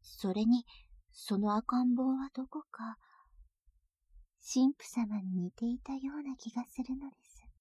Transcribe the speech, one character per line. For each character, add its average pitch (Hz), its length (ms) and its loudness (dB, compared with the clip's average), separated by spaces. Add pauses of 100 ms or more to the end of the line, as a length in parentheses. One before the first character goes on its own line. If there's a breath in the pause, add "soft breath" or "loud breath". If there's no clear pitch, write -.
そ - 320 -4
れ 214 120 2
に、 240 180 6 (480 loud breath)
そ - 260 -2
の 208 160 2
赤 247 300 2
ん 247 100 6
坊 254 80 2
は 262 320 2
ど 262 140 -6
こ 302 240 -10
か、 226 240 -8 (1600 soft breath)
神 262 220 6
父 - 160 -14
様 214 300 -2
に 185 160 -4
似 180 160 -2
て - 140 -6
い 247 120 -2
た - 140 -10
よ 269 260 -6
う 285 100 -8
な 262 80 -6
気 226 140 -12
が 240 140 -4
す - 180 -8
る 262 140 -4
の 277 120 -10
で - 160 -18
す。 - 220 -20 (140)